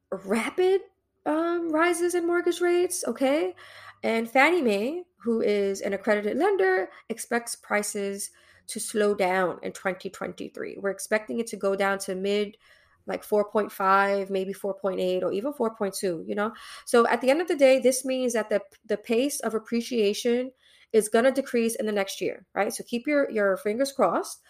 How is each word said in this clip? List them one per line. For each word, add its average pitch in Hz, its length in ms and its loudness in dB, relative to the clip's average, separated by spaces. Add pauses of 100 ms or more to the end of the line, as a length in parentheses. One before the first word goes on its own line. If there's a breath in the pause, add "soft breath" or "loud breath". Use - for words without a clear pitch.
(260)
rapid, 359 560 2 (420)
um, 339 460 0
rises 339 440 2
in 339 120 0
mortgage 349 340 0
rates, 349 480 0
okay? 285 460 0 (480 loud breath)
And 226 280 -2
Fannie 320 300 6
Mae, 247 440 0 (120)
who 226 240 -2
is 202 400 0
an 196 140 -4
accredited 208 420 0
lender, 370 540 2 (180 loud breath)
expects 233 480 -6
prices 202 760 -4 (360 soft breath)
to - 120 -8
slow 208 360 0
down 185 480 0
in 185 100 -8
twenty 185 380 -6
twenty-three. - 680 -10
We're 196 120 -4
expecting 214 480 -4
it 233 80 -4
to 220 100 -12
go 196 180 -2
down 196 260 0
to 196 140 -6
mid, 202 440 -2 (480 soft breath)
like, 185 180 -6
four 208 260 0
point 202 220 0
five, 196 560 2
maybe 190 240 -4
four 196 220 -6
point 190 260 -4
eight, 180 220 0
or 180 100 -2
even 240 220 -4
four 226 200 -2
point 196 200 -4
two, 175 320 -4
you 208 80 -6
know? 214 180 -2 (320 loud breath)
So 233 240 4
at - 140 0
the 254 80 2
end 320 100 4
of 349 80 -4
the 349 80 0
day, 269 220 8
this 254 260 2
means 254 300 -2
that 214 160 -2
the, 202 100 2 (240)
the 202 140 -2
pace 254 420 0
of 220 140 -4
appreciation 233 1000 0 (400 soft breath)
is 214 160 4
gonna 247 240 4
decrease 233 440 0
in 214 100 -4
the 214 60 -2
next 196 280 -4
year, - 240 -4 (100)
right? 214 160 0
So - 140 -10
keep 240 220 -6
your, 285 240 2
your 202 260 2
fingers 226 360 -2
crossed. 226 580 0